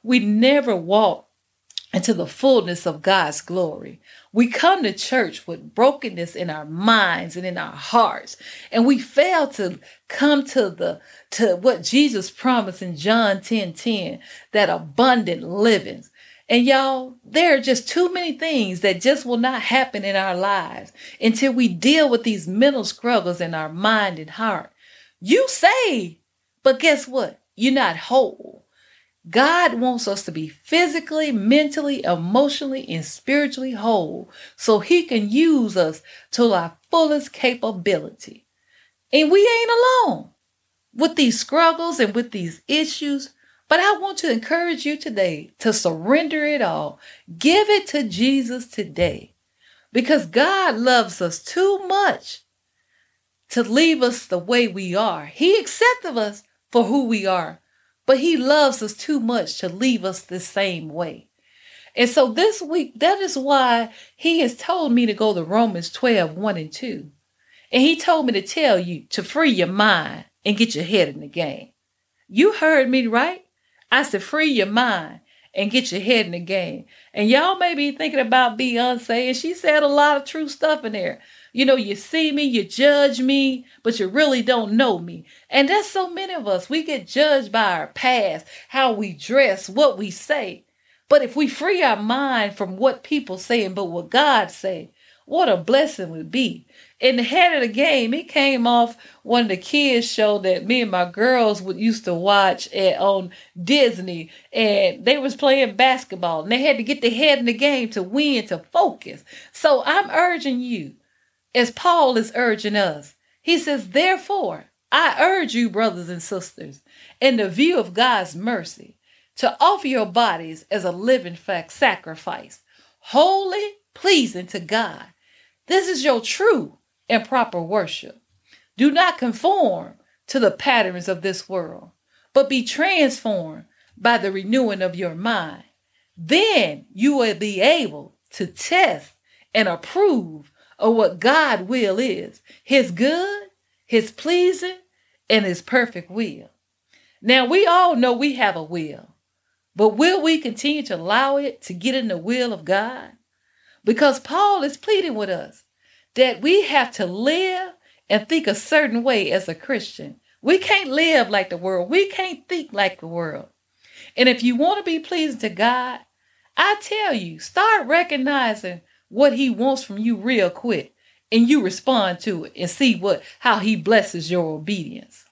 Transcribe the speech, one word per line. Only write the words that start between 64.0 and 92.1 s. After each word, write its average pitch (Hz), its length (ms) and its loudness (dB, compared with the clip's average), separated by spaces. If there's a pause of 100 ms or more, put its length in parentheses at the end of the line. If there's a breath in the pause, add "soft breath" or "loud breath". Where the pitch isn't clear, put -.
he 330 260 0
has 240 160 0
told 339 340 -2
me 240 140 4
to 214 80 -2
go 214 200 0
to 170 100 -4
Romans 185 460 -2
twelve, 185 460 0
one 196 220 -4
and 156 140 -10
two. 214 400 -12 (600 soft breath)
And 254 100 4
he 311 140 4
told 320 300 0
me 240 80 -2
to 220 80 -2
tell 262 360 2
you 175 340 -6
to 202 120 -6
free 302 280 0
your 175 160 0
mind 190 580 0 (200)
and 202 120 0
get 226 180 0
your 156 80 -4
head 175 240 2
in 143 140 -14
the 147 60 -16
game. 156 420 -8 (580)
You 320 260 2
heard 302 360 2
me, 254 180 2
right? 285 380 -2 (460)
I 262 100 4
said, 202 220 -4
"Free 311 280 0
your 208 140 2
mind 202 540 -2 (340 soft breath)
and 202 160 -4
get 254 220 -2
your 190 100 -6
head 214 240 2
in 175 60 -10
the 175 80 -8
game." 175 460 -6 (280 soft breath)
And 208 160 0
y'all 349 300 2
may 349 160 0
be 285 160 -2
thinking 285 280 -4
about 240 380 2
Beyonce, 247 720 -2
and 254 100 -2
she 330 160 -6
said 302 300 2
a 285 40 2
lot 294 300 4
of 277 80 -6
true 311 240 -8
stuff 302 340 -2
in 214 100 -8
there. 180 280 -6 (340 soft breath)
You 262 100 2
know, 262 100 6
you 202 200 -4
see 311 360 -2
me, 285 100 -2
you 240 220 0
judge 277 580 2
me, 262 460 0 (160 loud breath)
but 226 160 -2
you 190 80 -2
really 262 340 2
don't 220 300 0
know 226 260 2
me. 170 280 -14 (260 soft breath)
And 277 180 2
that's 415 180 2
so 370 220 -4
many 381 240 -10
of 254 140 -8
us. 185 200 -2
We 311 140 -2
get 277 240 -6
judged 269 460 0
by 208 220 2
our 156 140 -4
past, 208 600 -2 (220 loud breath)
how 262 240 0
we 202 200 -6
dress, 214 560 0
what 247 300 2
we 202 100 -6
say. 202 540 -8 (440)
But 285 140 6
if 240 140 -6
we 294 120 0
free 349 360 -2
our 214 180 2
mind 233 560 -2